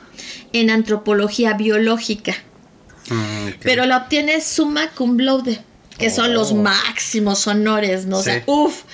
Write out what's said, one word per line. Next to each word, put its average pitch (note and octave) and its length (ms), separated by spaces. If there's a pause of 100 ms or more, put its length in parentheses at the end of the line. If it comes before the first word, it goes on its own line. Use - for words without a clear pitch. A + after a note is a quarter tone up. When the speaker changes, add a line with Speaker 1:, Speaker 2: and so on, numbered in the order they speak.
(540)
Speaker 1:
en A#3 160
antropología G#3+ 840
biológica. A3 800 (760)
Speaker 2:
Mm, G#2+ 400
ok. F#2 120
Speaker 1:
Pero B3+ 240
la B3+ 120
obtiene D4 440
summa D4+ 480
cum B3 300
laude, C4 400 (400)
que A3+ 100
son A#3+ 240
los G#3+ 180
Speaker 2:
Oh. G#3 40
Speaker 1:
máximos G3+ 920
honores, G#3 580
¿no? F#3+ 120
O F#3+ 60
sea, A#3+ 140
Speaker 2:
Sí. A3+ 100
Speaker 1:
uf. D4 340 (120)